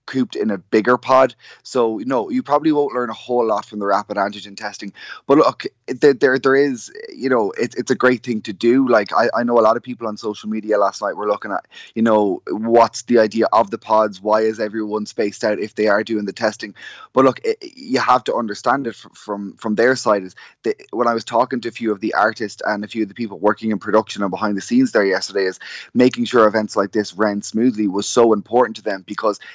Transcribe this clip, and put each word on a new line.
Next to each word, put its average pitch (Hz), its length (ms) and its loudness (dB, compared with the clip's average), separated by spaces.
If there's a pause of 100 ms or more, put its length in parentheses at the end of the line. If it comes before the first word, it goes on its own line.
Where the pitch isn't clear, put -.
cooped 131 300 -4
in 107 160 -2
a 98 60 -4
bigger 110 400 2
pod. 131 360 4 (300)
So, 113 400 -2
no, 127 260 -2
you 123 140 -2
probably 147 300 2
won't 143 200 0
learn 123 160 -4
a 110 40 -8
whole 120 320 -2
lot 107 200 -2
from 107 140 -12
the 101 60 -4
rapid 101 320 -2
antigen 101 400 -6
testing. 104 340 -12 (360)
But 139 100 6
look, 131 260 2 (240)
there, 135 260 4
there, 131 240 2
there 135 200 2
is, 139 340 0 (240)
you 131 140 -4
know, 113 220 2
it, 123 260 -4
it's 123 120 -8
a 131 60 2
great 127 260 2
thing 110 200 -4
to 110 100 -10
do. 120 340 2
Like, 110 280 2
I, 113 200 2
I 120 100 -2
know 120 140 2
a 113 40 6
lot 110 160 4
of 117 60 -8
people 120 220 -12
on 107 120 -6
social 107 320 -8
media 107 280 -2
last 101 240 0
night 98 140 -4
were 101 100 -8
looking 104 280 -4
at, - 160 -8 (260)
you 113 60 -2
know, 107 480 2
what's 113 540 2
the 120 160 4
idea 110 340 2
of 107 180 2
the 110 60 -6
pods? 107 440 0
Why 107 200 2
is 110 180 0
everyone 107 460 -4
spaced 104 400 -4
out 107 120 0
if 104 180 -8
they 107 120 0
are 104 160 2
doing 110 220 -4
the 98 80 -8
testing? 107 420 -6 (380)
But 131 100 4
look, 131 220 2
it, 113 160 0
you 113 400 -4
have 127 240 2
to - 100 -4
understand 120 520 -2
it 110 140 -10
f-, 110 120 -20
from, 101 420 -10
from 107 200 -4
their 123 200 4
side. 104 280 0
Is 92 120 -16 (280)
that - 180 -2 (100)
when 117 160 0
I 117 60 0
was 113 100 -4
talking 120 380 0
to 120 80 -6
a - 20 -10
few 110 220 -4
of 95 80 -6
the 110 120 -4
artists 107 520 -2
and 104 180 -2
a 101 60 -12
few 113 140 -4
of 104 40 -4
the 95 80 -18
people 101 240 -8
working 107 320 0
in 101 80 -2
production 104 420 -2
and 98 100 -2
behind 101 260 -4
the 95 40 -6
scenes 123 300 2
there 104 140 2
yesterday, 95 400 -2
is 90 160 -6 (320)
making 120 320 2
sure 113 200 4
events 107 300 0
like 98 160 -2
this 104 220 -2
ran 101 280 -2
smoothly 110 460 0
was 98 180 -4
so 117 280 4
important 110 420 0
to 101 80 -18
them 95 240 -6
because 104 320 -4 (160)